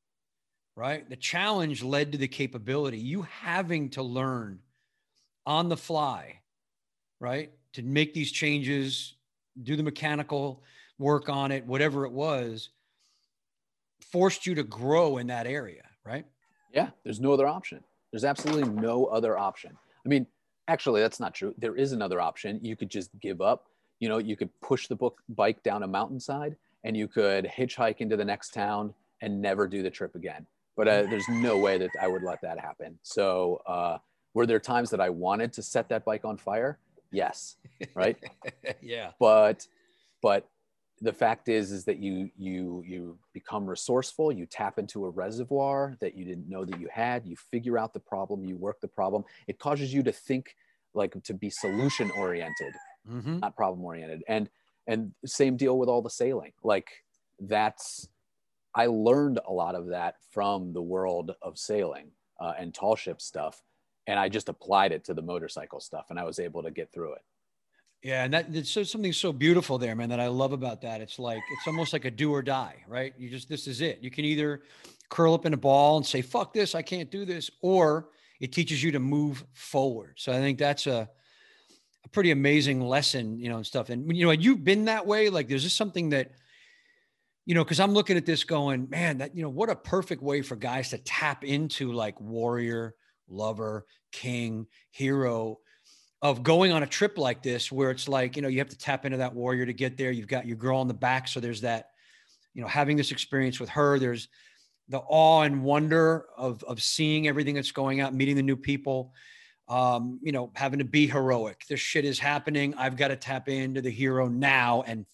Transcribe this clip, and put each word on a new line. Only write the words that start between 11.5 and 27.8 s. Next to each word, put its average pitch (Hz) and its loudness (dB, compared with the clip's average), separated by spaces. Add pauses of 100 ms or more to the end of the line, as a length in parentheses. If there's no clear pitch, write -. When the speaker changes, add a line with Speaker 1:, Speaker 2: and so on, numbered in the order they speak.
Speaker 1:
it, 131 -4
whatever 139 0
it 123 -8
was, 123 -4 (1300)
forced 185 2
you 180 0
to 151 -2
grow 135 2
in 123 -4
that 120 -4
area, 123 -8 (140)
right? 131 -10 (460)
Speaker 2:
Yeah, 147 0 (120)
there's 110 -6
no 139 4
other 139 6
option. 170 -6 (280)
There's 113 -2
absolutely 143 2
no 113 2
other 110 2
option. - -4 (280)
I 123 -4
mean, 135 4 (400)
actually, 127 4
that's 110 2
not 117 -4
true. 98 -6
There 110 -4
is 139 0
another 98 -2
option. 101 -4
You 113 -6
could 101 -6
just 95 -10
give 95 -6
up. 110 2 (300)
You 117 -2
know, 110 0
you 107 -4
could 98 -4 (120)
push - -2
the 120 -4
book, 120 -4
bike 110 0
down 104 -2
a 95 -6
mountainside 135 -4 (260)
and 110 -4
you 107 -2
could 98 2
hitchhike 120 -2